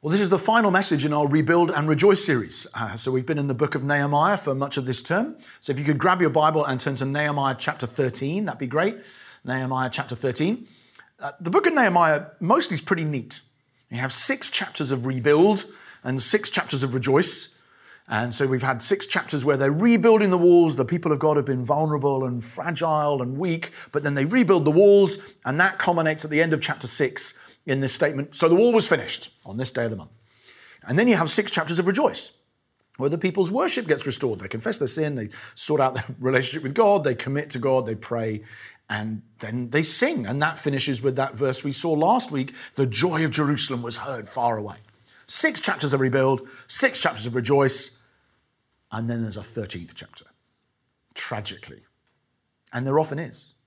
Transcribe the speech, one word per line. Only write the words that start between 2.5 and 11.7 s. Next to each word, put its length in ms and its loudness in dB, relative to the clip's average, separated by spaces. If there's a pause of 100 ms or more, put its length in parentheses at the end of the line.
Uh, 220 -6
so 140 -4
we've 140 -2
been 140 -2
in 80 -2
the 80 -2
book 200 -2
of 80 -4
Nehemiah 540 2
for 180 -2
much 220 -4
of 80 -2
this 160 -4
term. 380 -2 (220)
So 120 -6
if 60 -4
you 80 -4
could 100 2
grab 240 2
your 80 4
Bible 380 2
and 120 -2
turn 180 -2
to 100 -2
Nehemiah 520 -2
chapter 280 -4
thirteen, 580 -4
that'd 140 -8
be 80 -6
great. 320 -2 (440)
Nehemiah 480 -4
chapter 240 -8
thirteen. 540 -4 (500)
Uh, 220 -10
the 80 -8
book 180 2
of 60 2